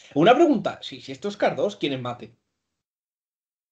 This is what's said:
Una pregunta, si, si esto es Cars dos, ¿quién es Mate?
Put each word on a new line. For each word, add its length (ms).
Una 200
pregunta, 480
si, 200
si 100
esto 160
es 80
Cars 220
dos, 180
¿quién 180
es 80
Mate? 320